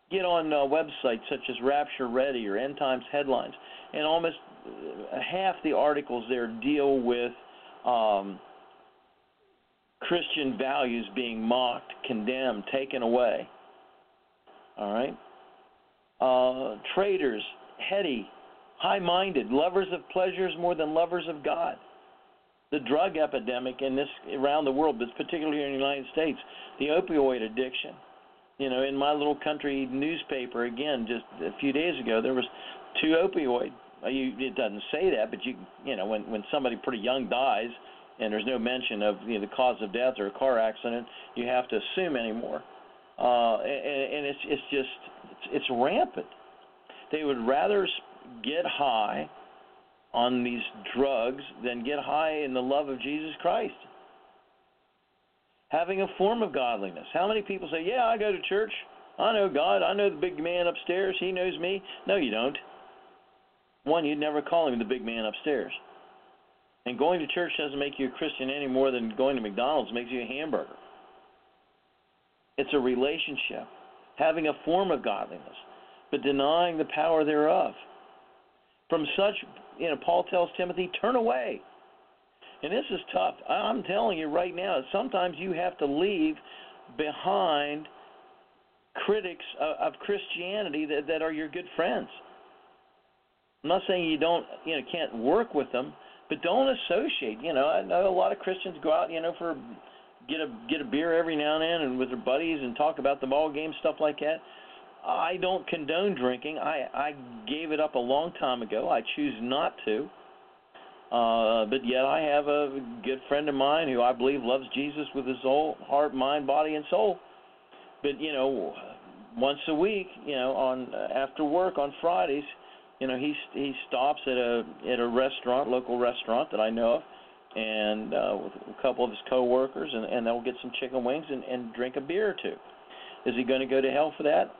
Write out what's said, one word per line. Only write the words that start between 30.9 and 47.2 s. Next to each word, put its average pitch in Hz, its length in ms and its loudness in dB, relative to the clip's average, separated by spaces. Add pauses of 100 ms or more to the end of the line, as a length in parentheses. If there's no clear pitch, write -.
just 117 180 -4 (180)
a 92 180 -4
few 139 120 2
days 156 280 0
ago, 113 200 2
there 127 140 2
was 127 100 2 (560)
two 160 220 4
opioid. 147 500 2 (320)
Uh, - 40 -2
you, 131 300 -2
it 127 180 -4
doesn't 104 340 -2
say 175 200 2
that, 113 200 2
but - 140 -10
you, 127 120 -4 (280)
you 131 120 -4
know, 95 100 -2
when, 107 240 -2
when 104 200 -4
somebody 127 260 0
pretty 123 220 -4
young 123 300 0
dies 120 420 0 (500)
and 110 120 -2
there's 107 140 0
no 127 120 0
mention 117 440 -2
of, 104 140 2 (100)
you 117 80 -2
know, 101 60 0
the 101 160 -6
cause 127 240 4
of 98 120 -6
death 123 260 0
or 101 80 -2
a 101 120 -8
car 131 200 4
accident, 117 480 -2 (280)
you 120 120 -4
have 123 220 0
to 113 80 0
assume 170 380 -2
anymore. 117 480 -4 (560)
Uh, 120 440 6
and, 139 520 -2
and 147 120 -2
it's, 143 180 -4
it's 143 260 -2
just, 139 180 0 (420)
it's, - 220 -16
it's - 180 0
rampant. 131 560 2 (840)
They 156 140 -2